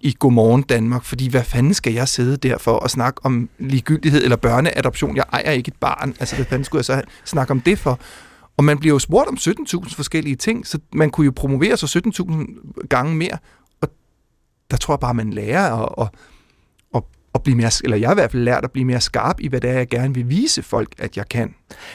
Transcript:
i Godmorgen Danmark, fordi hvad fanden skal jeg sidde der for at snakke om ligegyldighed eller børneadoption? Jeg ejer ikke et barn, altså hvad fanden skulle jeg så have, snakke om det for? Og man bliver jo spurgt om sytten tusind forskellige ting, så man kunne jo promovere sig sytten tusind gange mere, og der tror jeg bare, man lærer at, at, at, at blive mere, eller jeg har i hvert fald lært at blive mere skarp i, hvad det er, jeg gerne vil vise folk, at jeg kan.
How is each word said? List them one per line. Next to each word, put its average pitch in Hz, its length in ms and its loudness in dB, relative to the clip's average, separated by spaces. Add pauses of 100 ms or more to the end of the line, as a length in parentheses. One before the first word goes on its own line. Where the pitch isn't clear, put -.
i 135 180 0
Godmorgen 120 440 6
Danmark, 120 420 0
fordi 127 240 -4
hvad 123 160 2
fanden 135 300 4
skal - 180 0
jeg 123 160 0
sidde 127 280 0
der 135 220 0
for 113 200 2
at - 120 -2
snakke 127 340 -2
om 123 240 0 (100)
ligegyldighed 139 680 2
eller 120 120 4
børneadoption? 131 800 0
Jeg 135 160 0
ejer 143 180 -2
ikke 127 180 -2
et - 120 -12
barn, 139 400 -4
altså - 160 -6
hvad 135 100 -2
fanden 131 180 -2
skulle 156 160 -2
jeg - 40 -2
så - 100 -2
have, 135 100 -2 (200)
snakke 139 260 -2
om 131 100 2
det 196 180 2
for? 127 220 -2 (560)
Og 143 80 4
man 147 140 4
bliver 151 160 4
jo 139 40 4
spurgt 226 300 2
om 262 80 -6
sytten 220 300 -2
tusind 175 300 -6
forskellige 151 400 -4
ting, 226 300 -2
så 156 120 -6 (140)
man 151 180 2
kunne 156 140 2
jo 135 120 4
promovere 147 400 0
sig 147 120 -4
sytten 180 240 0
tusind 160 360 -4 (400)
gange 139 260 0
mere, 160 240 -4 (420)
og - 80 -2 (840)
der 123 60 -2
tror - 180 -2
jeg 139 60 -4
bare, 123 140 0
man 107 180 -2
lærer 123 400 0
at, 113 200 -4 (100)
at, 107 60 0 (880)
at, 117 80 0 (320)
at - 80 0
blive 127 140 2
mere, 117 140 2 (140)
eller 110 120 2
jeg 113 120 2
har 190 60 4
i 202 60 4
hvert 113 100 2
fald 123 120 -2
lært 120 220 0
at 131 60 -6
blive 131 140 -2
mere 127 160 0
skarp 120 400 -2
i, - 80 -4
hvad 127 120 -2
det 123 100 0
er, 127 40 0
jeg 127 140 0
gerne 127 260 -2
vil 123 140 -2
vise 214 340 0
folk, - 360 -2
at - 180 -8
jeg 101 120 -8
kan. 117 260 -4 (400)